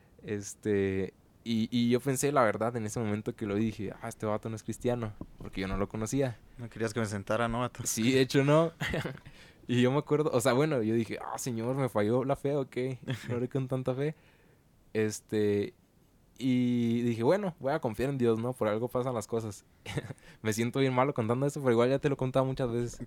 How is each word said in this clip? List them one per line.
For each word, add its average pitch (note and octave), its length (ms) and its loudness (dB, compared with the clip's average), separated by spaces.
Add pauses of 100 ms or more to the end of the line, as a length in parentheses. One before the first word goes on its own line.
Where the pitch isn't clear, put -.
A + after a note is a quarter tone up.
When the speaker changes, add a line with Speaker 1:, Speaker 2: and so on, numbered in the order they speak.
(220)
Speaker 1:
este, G2 920 0 (280)
y, A2+ 280 0
y A#2+ 180 4
yo B2 100 4
pensé, C#3 320 0
la C#3 120 4
verdad, A2 340 0
en A2 80 -4
ese G#2+ 140 -6
momento G#2+ 360 -2
que A2 120 -6
lo G2+ 80 -2
dije, G#2+ 360 -2 (120)
"Ah, A#2 60 -8
este A2+ 180 -8
vato G#2+ 220 -4
no A2 60 -6
es G#2+ 60 -12
cristiano", A#2 520 -4 (260)
porque - 220 -8
yo F#2+ 60 -2
no F#2+ 100 -2
lo G2 120 -2
conocía. A#2 480 -2 (220)
Speaker 2:
No A#2 100 -10
querías A2 240 -4
que A#2+ 60 -2
me A2+ 80 0
sentara, G#2+ 400 -2
¿no, A#2 140 -2
vato? A#2+ 260 -6
Speaker 1:
Sí, A2+ 240 2
de C3 100 6
hecho C3+ 220 4
no. D#3+ 340 6
<laughs> - 60 -6 (880)
Y B2 120 4
yo B2 80 6
me C#3+ 80 2
acuerdo, D3 340 0
o B2 80 4
sea, A#2+ 120 4
bueno, C#3+ 280 2
yo A2 140 2
dije, A2 280 -2
"Ah, - 140 -8
señor, A#2+ 380 -4
me C3+ 140 -2
falló A2 340 2
la C3+ 120 0
fe, C#3+ 200 -2
¿o C#3 120 -2
qué? B2+ 300 -4 (320)
No A#2+ 60 -2
oré B2 120 -2
con C3+ 200 -4
tanta C3 260 -2
fe". C#3+ 220 -2 (800)
Este, G#2+ 840 0 (640)
y A#2+ 640 2
dije, A#2 200 0
"Bueno, F3+ 360 2
voy C3 140 -2
a D#3+ 60 -2
confiar A#2+ 300 -2
en C#3 80 -4
Dios, A#2 220 4
¿no? B2 140 -4
Por A2 140 -2
algo A2 200 0
pasan B2+ 260 -2
las A2 140 -4
cosas". A2+ 380 -6 (200)
<laughs> - 560 -10
Me A2 120 0
siento A#2 260 0
bien C3+ 140 2
malo C3 200 4
contando A#2+ 320 0
esto, D3 140 -4
pero C3 140 4
igual A#2+ 160 6
ya C3+ 100 2
te D3 100 0
lo C#3 60 2
he - 20 -6
contado C3 280 2
muchas C3 260 -2
veces. A#2+ 360 -4